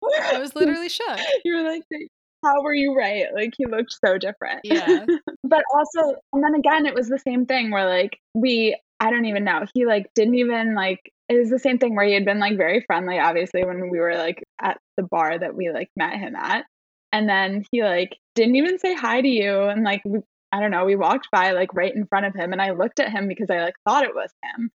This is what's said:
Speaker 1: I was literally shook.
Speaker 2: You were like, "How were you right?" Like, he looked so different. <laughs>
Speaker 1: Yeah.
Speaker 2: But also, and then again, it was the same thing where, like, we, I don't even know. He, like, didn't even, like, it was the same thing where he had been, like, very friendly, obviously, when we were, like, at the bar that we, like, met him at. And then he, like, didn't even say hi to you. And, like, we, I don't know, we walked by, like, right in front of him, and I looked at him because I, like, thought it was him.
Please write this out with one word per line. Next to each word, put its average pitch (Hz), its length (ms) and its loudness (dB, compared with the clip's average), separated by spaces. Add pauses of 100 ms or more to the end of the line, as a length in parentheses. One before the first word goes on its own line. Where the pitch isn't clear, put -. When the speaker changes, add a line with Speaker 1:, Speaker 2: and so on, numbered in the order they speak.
(200)
Speaker 1:
I - 200 0
was 269 160 -8
literally 330 340 0
shook. 440 380 -6 (160)
Speaker 2:
You 349 120 -2
were 330 80 -2
like, 320 200 -4 (600)
"How 285 200 4
were 294 100 0
you 277 220 2
right?" 208 380 0
Like, 220 240 -2
he 262 80 0
looked 226 300 -4 (100)
so 190 120 4
different. - 460 -6
<laughs> - 0 -
Speaker 1:
Yeah. 320 440 0 (360)
Speaker 2:
But 294 200 4 (100)
also, 294 420 2 (180)
and 277 100 2
then 302 120 2
again, 302 320 2
it 247 80 -4
was 240 120 0
the 269 120 -2
same 247 260 0
thing 247 260 0
where, 196 160 0
like, 180 320 0 (140)
we, 226 460 2 (200)
I 220 120 2
don't 233 140 0
even 202 180 -2
know. 208 220 0 (100)
He, 247 100 2
like, 208 300 0
didn't 233 200 4
even, 233 380 0
like, 190 380 -4 (180)
it 240 80 4
was 233 140 4
the 254 80 2
same 247 180 2
thing 240 180 0
where 202 100 4
he 202 80 4
had 196 120 2
been, 202 140 2
like, 202 180 0
very 190 300 2
friendly, 180 320 -2
obviously, 175 440 0
when 180 280 -4
we 175 80 -2
were, 170 180 0
like, 170 260 -4 (180)
at - 180 -2 (180)
the 196 60 -2
bar 165 340 0
that 175 180 -6
we, 180 160 -4
like, - 240 -6
met 165 220 -2
him 196 180 -10
at. 220 300 -4 (460)
And 214 180 0
then 196 420 0
he, 233 120 2
like, 180 340 0 (160)
didn't 233 220 4
even 359 240 2
say 370 160 0
hi 247 260 0
to 269 60 2
you. 202 340 2
And, 208 220 0
like, 202 200 0
we, 208 160 -2 (320)
I 202 80 -2
don't 208 120 0
know, 180 140 0
we 196 100 4
walked 196 360 0
by, 190 200 4
like, 185 240 0
right 185 200 -2
in 208 120 -4
front 202 180 0
of 190 100 -4
him, 175 160 -4
and 190 100 -2
I 196 100 0
looked 185 280 -2
at 240 120 -2
him 202 160 -4
because 196 240 -4
I, 175 100 0
like, 170 140 -4 (120)
thought 269 180 2
it - 100 -8
was - 160 -6 (120)
him. - 340 -8